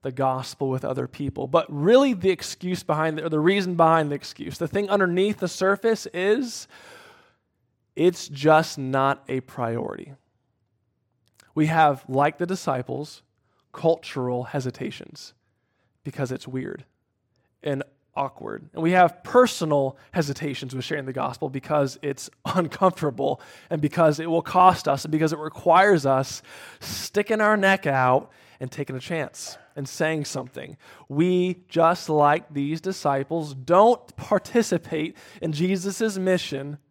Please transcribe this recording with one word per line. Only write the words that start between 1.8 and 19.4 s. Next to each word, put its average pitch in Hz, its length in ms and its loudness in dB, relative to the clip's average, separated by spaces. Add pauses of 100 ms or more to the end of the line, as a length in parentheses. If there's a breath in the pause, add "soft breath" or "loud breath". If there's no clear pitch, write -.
the 185 160 0
excuse - 520 -4
behind 156 360 -2
the, 151 80 -8
or 165 40 -4
the 156 120 0
reason 185 340 2
behind 160 340 4
the 143 60 -4
excuse, - 420 -12
the 170 80 -4
thing 196 240 -2
underneath 196 500 2
the 180 100 -2
surface 196 640 0
is 214 560 -2 (1200 loud breath)
it's 175 360 0
just 156 480 2
not 135 500 0
a 131 140 -4
priority. 117 720 -8 (1400 soft breath)
We 156 120 2
have, 156 420 4
like 143 300 2
the 175 80 -2
disciples, 143 760 -6 (520)
cultural 127 720 -2
hesitations - 880 -10 (720)
because 127 260 -6
it's - 160 -10
weird 131 380 -10 (760)
and 139 220 -4 (320)
awkward. 57 580 -8
And - 80 -8
we 165 100 2
have 180 340 4
personal 156 720 2 (160 soft breath)